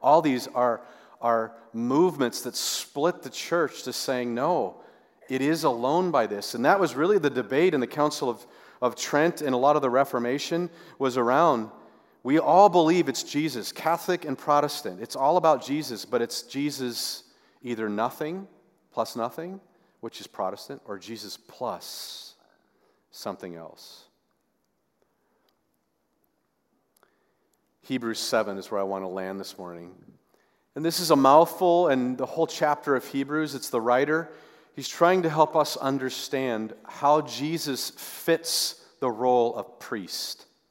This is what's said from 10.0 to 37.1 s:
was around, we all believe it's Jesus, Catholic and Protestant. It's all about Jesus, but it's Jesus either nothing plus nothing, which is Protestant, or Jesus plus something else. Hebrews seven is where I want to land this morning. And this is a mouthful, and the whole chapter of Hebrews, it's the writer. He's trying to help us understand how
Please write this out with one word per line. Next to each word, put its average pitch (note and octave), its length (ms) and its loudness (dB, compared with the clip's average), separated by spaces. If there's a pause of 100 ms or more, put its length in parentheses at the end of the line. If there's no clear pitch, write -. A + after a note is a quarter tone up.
was C3 180 0
around, B2+ 540 4 (520)
we C#3 160 2
all F3+ 300 8
believe E3+ 400 4
it's B2 160 -4
Jesus, C3+ 480 -4
Catholic E3+ 520 -2
and C#3 140 -6
Protestant. D3 600 0
It's A#2 160 -10
all C#3+ 200 2
about D#3 280 4
Jesus, B2+ 400 -6
but A#2 180 0
it's A#2+ 200 -6
Jesus C3 840 -6 (380)
either A2+ 260 -4
nothing D3+ 580 -4 (460)
plus A2+ 240 -4
nothing, D#3+ 440 -8 (400)
which - 200 -14
is - 60 -18
Protestant, G2+ 580 -8
or G2+ 140 -12
Jesus G2+ 380 -14
plus - 1000 -12 (760)
something F#2 440 -12
else. - 500 -20 (3750)
Hebrews A#2 360 -6
seven G#2 400 -2
is F#2 120 -12
where G2+ 100 -2
I G2 40 -2
want G2 180 -6
to F#2+ 60 -8
land F#2+ 320 -8
this - 160 -14
morning. F2 380 -16 (800)
And D3 100 -8
this E3+ 160 -2
is E3 100 0
a D3+ 60 8
mouthful, E3 720 6
and B2+ 300 0
the C3 80 -4
whole E3 200 -2
chapter D3 480 0
of B2 120 -2
Hebrews, C#3 480 -4
it's B2+ 160 -10
the B2 100 0
writer. C#3+ 500 2 (440)
He's C#3 140 -10
trying F3+ 340 4
to E3 80 2
help D3+ 260 4
us D3 200 2
understand C3 960 -4 (100)
how D3+ 380 2